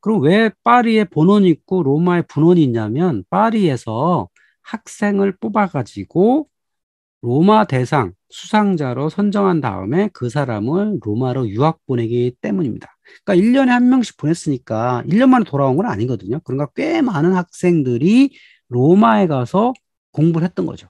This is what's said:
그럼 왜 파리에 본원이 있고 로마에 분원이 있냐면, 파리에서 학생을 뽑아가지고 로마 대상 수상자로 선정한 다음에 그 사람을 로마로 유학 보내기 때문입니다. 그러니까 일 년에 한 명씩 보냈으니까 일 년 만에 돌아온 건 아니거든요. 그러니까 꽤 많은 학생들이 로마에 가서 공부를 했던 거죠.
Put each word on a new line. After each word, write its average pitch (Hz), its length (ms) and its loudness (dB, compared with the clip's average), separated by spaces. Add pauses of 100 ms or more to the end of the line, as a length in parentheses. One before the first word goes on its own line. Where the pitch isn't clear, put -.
그럼 208 220 0
왜 202 280 4 (140)
파리에 233 400 2
본원이 190 440 2
있고 156 340 -2
로마에 165 400 0
분원이 165 420 2
있냐면, 117 680 -2
파리에서 165 960 -2 (340)
학생을 196 760 -4
뽑아가지고 202 1080 -2 (720)
로마 180 420 2
대상 127 480 -2 (180)
수상자로 151 800 -2
선정한 196 520 -2
다음에 120 520 -4
그 123 160 -8
사람을 143 720 -4
로마로 123 480 -4
유학 135 380 -2
보내기 120 540 -4
때문입니다. 190 560 -6 (280)
그러니까 202 100 -2 (100)
일 233 80 2
년에 262 180 2
한 247 180 2
명씩 254 280 0
보냈으니까 123 920 -4
일 185 120 0
년 254 120 4
만에 247 140 4
돌아온 139 320 0
건 196 100 -2
아니거든요. 117 540 -6
그러니까 135 340 -8
꽤 320 280 -4
많은 185 320 0
학생들이 175 1000 0 (320)
로마에 190 600 4
가서 175 440 0 (400)
공부를 165 340 0
했던 180 200 -6
거죠. - 240 -12